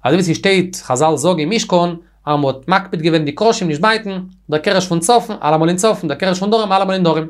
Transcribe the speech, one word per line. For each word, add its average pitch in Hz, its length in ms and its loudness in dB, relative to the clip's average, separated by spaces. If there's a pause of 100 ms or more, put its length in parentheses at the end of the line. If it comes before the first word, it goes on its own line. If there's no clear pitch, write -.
אזוי 160 160 2
ווי 185 100 0
עס 156 60 0
שטייט, 185 400 0
חז"ל 151 400 0
זאגן 160 220 0
אין 151 100 -2
משכן, 175 420 0 (360)
ער 147 100 0
מוז 139 180 0 (140)
מקפיד 185 340 -2
געווען 160 220 2
די 143 80 -4
קרשים 214 360 0
נישט 147 120 -2
בייטן, 208 400 0 (300)
דער 151 100 0
קרש 185 260 0
פון 170 140 0
צופן, 226 420 2
אלע 151 140 2
מאל 165 120 2
אין 175 80 0
צופן, 196 320 0
דער 160 100 -4
קרש 185 200 0
פון 196 120 -2
דורים, 214 220 0
אלע 190 120 2
מאל 190 100 -2
אין 190 80 0
דורים. 160 280 2